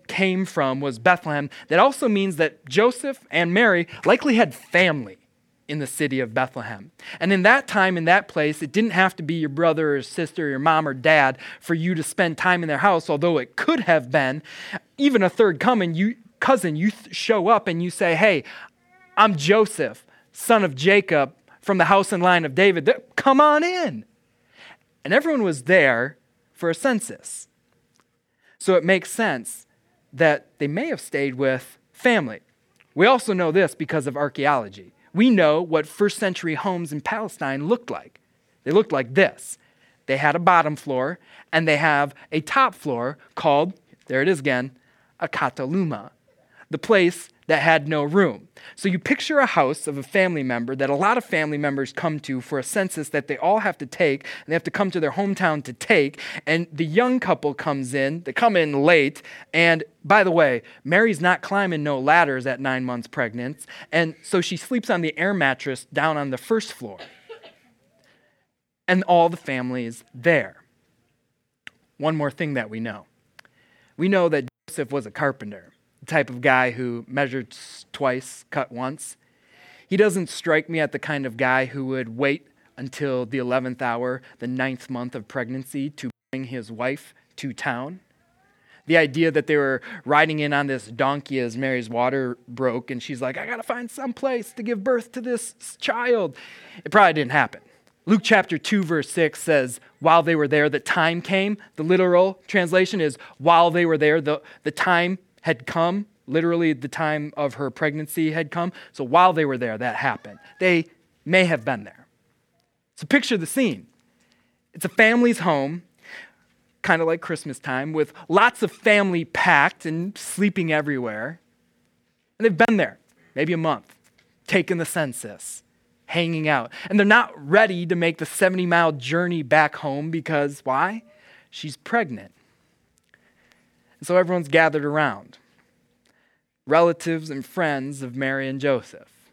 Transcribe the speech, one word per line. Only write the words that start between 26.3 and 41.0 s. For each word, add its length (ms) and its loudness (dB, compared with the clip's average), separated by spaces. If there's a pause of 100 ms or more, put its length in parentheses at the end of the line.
for 180 -4
a 60 -2
census. 720 -6 (1120)
So 160 2
it 80 4
makes 260 2
sense 560 -4 (460)
that 360 2 (100)
they 100 -4
may 220 -4
have 120 -6
stayed 340 -4
with 420 -4 (160)
family. 480 0 (520)
We 140 4
also 240 2
know 220 0
this 200 2
because 320 -4
of 120 -6
archaeology. 760 -2 (220)
We 160 4
know 320 4
what 260 -2
first 320 -2
century 340 -4
homes 400 -6
in 80 -6
Palestine 680 -6
looked 220 -2
like. 320 -10 (420)
They 80 -4
looked 220 2
like 200 -4
this. 440 0 (480)
They 100 0
had 200 0
a 40 -2
bottom 380 4
floor, 420 -6 (320)